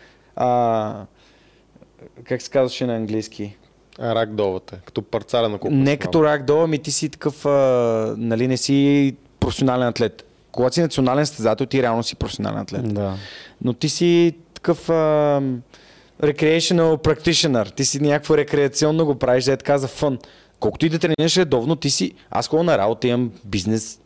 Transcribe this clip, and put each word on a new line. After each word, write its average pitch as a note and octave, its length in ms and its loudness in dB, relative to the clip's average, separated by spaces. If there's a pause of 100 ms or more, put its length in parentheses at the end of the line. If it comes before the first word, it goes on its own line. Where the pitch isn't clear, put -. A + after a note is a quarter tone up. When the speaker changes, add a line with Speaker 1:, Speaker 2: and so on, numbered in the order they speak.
(360)
Speaker 1:
а, A2+ 680 0 (1160)
как B2 180 -6
се - 100 -16
казваше B2+ 340 0
на A#2+ 100 -2
английски? G#2+ 640 -6 (420)
Speaker 2:
Рак A2+ 360 -2
долата, G2 420 -4
като - 240 -10
парцаля A2+ 480 -2
на G#2 80 -6
кукур - 160 -6
Speaker 1:
Не C#3 200 2
Speaker 2:
с D3+ 40 -4
Speaker 1:
като D3 200 -2
Speaker 2:
малко. D#3 100 4
Speaker 1:
рак D3 180 0
дола, D#3 220 2
ми D#3 120 -2
ти - 120 -8
си D3+ 180 -4
такъв, - 360 -6
а, C#3+ 40 0 (680)
нали, A2+ 300 -2
не C3 100 0
си C#3 580 2 (240)
професионален B2+ 480 0
атлет. A2+ 380 -2 (260)
Когато B2 220 0
си - 80 2
национален C#3 440 2
състезател, A2 400 0
ти C3+ 160 0
реално A#2 220 0
си - 120 -8
професионален G#2 440 -6
атлет. G#2+ 340 -6
Speaker 3:
Да. G2+ 200 -2 (480)
Speaker 1:
Но B2 120 0
ти D3+ 160 -4
си E3+ 440 2 (200)
такъв, - 360 -4
а, D3+ 520 2 (800)
recreational D#3+ 760 2
practitioner. D3 720 0
Ти C3+ 140 -2
си C#3 140 -2
някакво D3 380 2
рекреационно D3 680 2
го C#3+ 100 0
правиш, B2 280 2
да C3+ 80 2
е C3 60 2
така C#3+ 200 0
за C3+ 100 -2
фън. C3+ 300 -2 (420)
Колкото - 260 -2
и E3 40 4
да D#3+ 100 -2
тренираш D#3+ 380 0
редовно, C#3 380 2
ти C#3+ 140 -2
си... - 240 -2 (180)
Аз - 160 -2
ходя D#3+ 160 2
на D#3+ 140 4
работа, A2 300 2
имам A#2+ 240 0 (140)
бизнес, G#2 600 -4